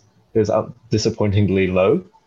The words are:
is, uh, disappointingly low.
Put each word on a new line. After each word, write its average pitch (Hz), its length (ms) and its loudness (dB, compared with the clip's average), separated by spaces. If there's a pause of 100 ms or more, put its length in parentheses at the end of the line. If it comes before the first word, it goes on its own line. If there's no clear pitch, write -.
(340)
is, 104 160 0
uh, 107 200 -2 (200)
disappointingly 101 760 0
low. 95 360 2 (240)